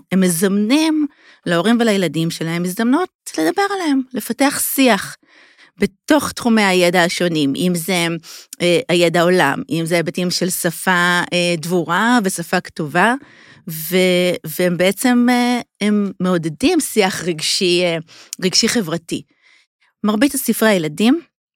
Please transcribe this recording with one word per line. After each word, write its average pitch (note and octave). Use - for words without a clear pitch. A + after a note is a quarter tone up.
הם F#3
מזמנים G#3
להורים F3
ולילדים E3+
שלהם E3
הזדמנות A#3+
לדבר E4+
עליהם, D4+
לפתח -
שיח A#3
בתוך -
תחומי A3+
הידע F3+
השונים, E3
אם F3+
זה, E3+
אה, E3+
הידע E3+
עולם, E3+
אם E3
זה E3
היבטים E3+
של F#3
שפה, F3
אה, F3
דבורה F3
ושפה F#3
כתובה, F3+
ו-, F3+
והם F3
בעצם, A#3+
אה, B3
הם G3+
מעודדים F3+
שיח G3
רגשי, F3
אה, E3
רגשי F#3+
חברתי. E3+
מרבית G#3+
הספרי A3
הילדים G3+